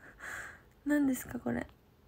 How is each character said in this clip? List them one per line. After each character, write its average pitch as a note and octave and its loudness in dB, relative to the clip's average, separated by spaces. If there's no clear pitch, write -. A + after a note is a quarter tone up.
<laughs> - -14
何 D4 4
で C4 4
す - -6
か、 B3 -6
こ A#3+ -2
れ。 - -2